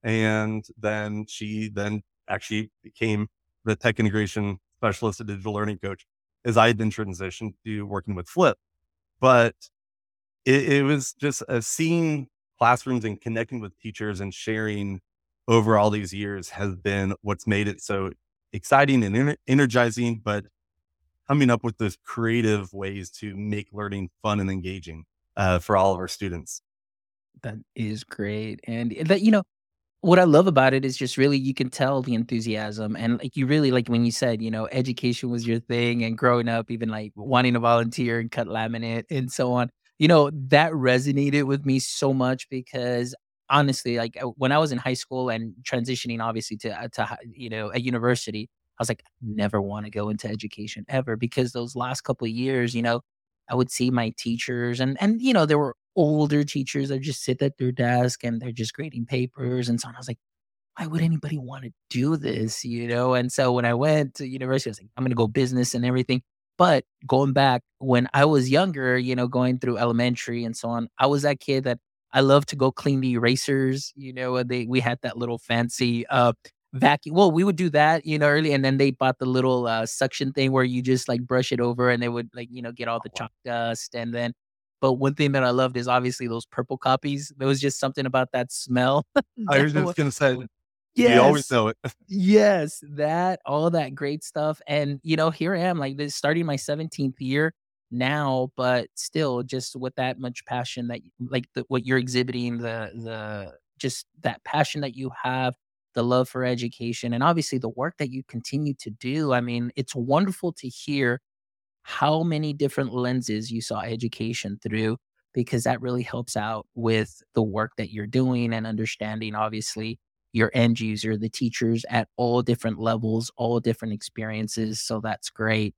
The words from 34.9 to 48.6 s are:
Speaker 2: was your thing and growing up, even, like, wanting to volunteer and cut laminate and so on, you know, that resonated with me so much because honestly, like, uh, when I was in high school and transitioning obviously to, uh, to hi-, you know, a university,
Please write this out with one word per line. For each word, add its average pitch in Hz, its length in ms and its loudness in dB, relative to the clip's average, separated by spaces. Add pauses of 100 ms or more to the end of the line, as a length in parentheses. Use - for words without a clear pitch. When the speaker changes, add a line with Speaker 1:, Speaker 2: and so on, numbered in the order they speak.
Speaker 2:
was 120 160 -4
your 117 140 0
thing 120 440 0
and 110 140 -4
growing 120 300 4
up, 117 220 -4
even, 113 200 -4
like, 107 260 -10
wanting 123 380 2
to 117 60 2
volunteer 117 600 2
and 113 100 -6
cut 120 180 -4
laminate 113 640 -6
and 131 220 -4
so 123 220 0
on, 120 160 0 (280)
you 156 100 6
know, 151 220 8 (180)
that 156 240 6
resonated 139 720 2
with 139 220 -2
me 135 120 2
so 135 360 0
much 127 360 0
because 123 640 -4 (360)
honestly, 135 480 4
like, 117 240 -4
uh, 127 140 -4
when 135 160 2
I 151 60 4
was 156 140 2
in 120 60 -4
high 127 160 -2
school 127 360 -6
and 113 320 -6
transitioning 120 600 -4
obviously 113 360 -6
to, 110 120 -8 (140)
uh, 113 100 -10
to 110 100 -4
hi-, 107 140 -8 (140)
you 120 180 -14
know, 107 240 -6
a 123 60 -2
university, 120 680 -2 (300)